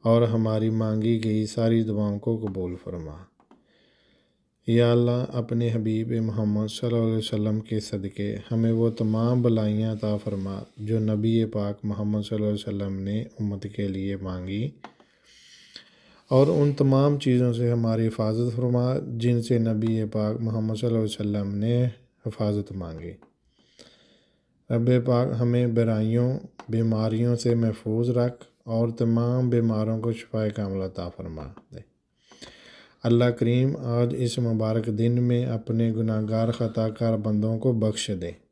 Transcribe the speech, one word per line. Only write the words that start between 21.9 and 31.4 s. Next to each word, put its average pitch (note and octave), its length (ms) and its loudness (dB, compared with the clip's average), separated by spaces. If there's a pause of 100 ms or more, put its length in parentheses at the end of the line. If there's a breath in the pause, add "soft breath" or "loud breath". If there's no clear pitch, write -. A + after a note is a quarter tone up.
मांगी। E2+ 400 -10 (1500 soft breath)
रब A#2+ 200 2 (120)
पाक, B2 320 2
हमें A#2+ 420 2
बुराइयों, A2+ 540 2 (420)
बीमारियों A2 680 2
से A#2 200 2
महफूज A#2 600 0
रख B2 300 -2 (200)
और A#2 240 0
तमाम A#2+ 580 2
बीमारों A2+ 520 2
को A#2 120 -2
शिफाए A2 380 -4
कामिल G2 320 -4
अता F#2 260 -6
फरमा E2 340 -10 (300)